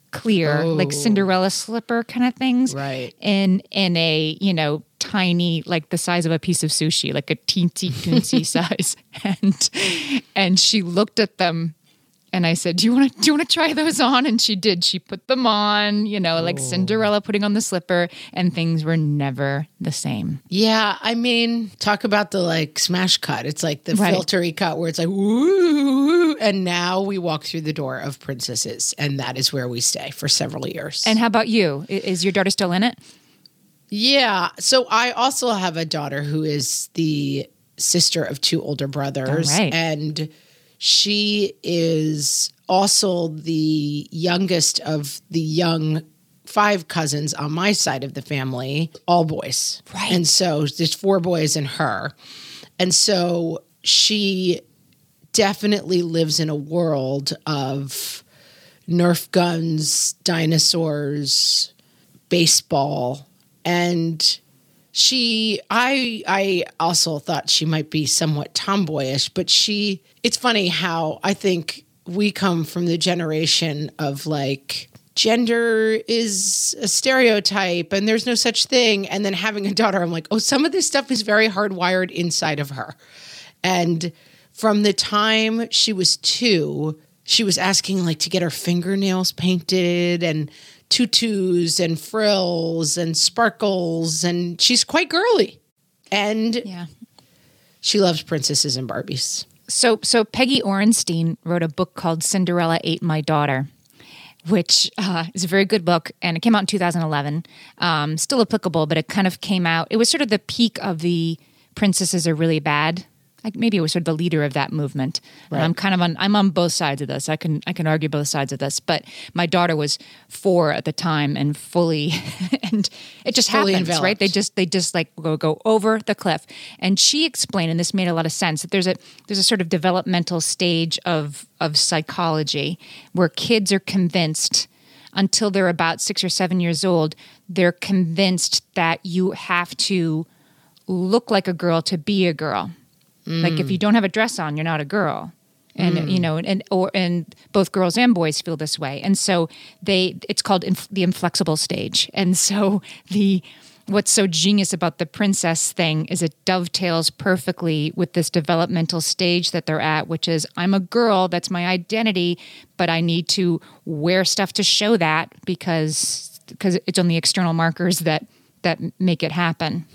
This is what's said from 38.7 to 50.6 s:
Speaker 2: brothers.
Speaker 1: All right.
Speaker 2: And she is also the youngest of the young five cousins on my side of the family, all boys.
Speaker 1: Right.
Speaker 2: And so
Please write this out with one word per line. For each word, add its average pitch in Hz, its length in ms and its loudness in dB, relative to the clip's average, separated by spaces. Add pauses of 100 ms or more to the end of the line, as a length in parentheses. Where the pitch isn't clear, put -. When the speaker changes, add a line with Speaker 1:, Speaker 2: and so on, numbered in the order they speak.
Speaker 2:
brothers. 139 640 -2
Speaker 1:
All 175 60 4
right. 165 160 2
Speaker 2:
And 156 560 -2 (480)
she 208 720 2 (100)
is 156 880 0 (180)
also 185 600 2
the 156 800 -2
youngest 175 720 0
of 151 400 -6 (100)
the 165 100 -2
young 156 640 0 (420)
five 208 440 2
cousins 147 460 -2
on 151 180 -6
my 180 200 0
side 135 300 -2
of 135 120 -8
the 135 80 -8
family, 135 680 -4 (160)
all 175 180 6
boys. - 560 -4 (140)
Speaker 1:
Right. 190 160 -4
Speaker 2:
And 175 160 2
so 156 400 2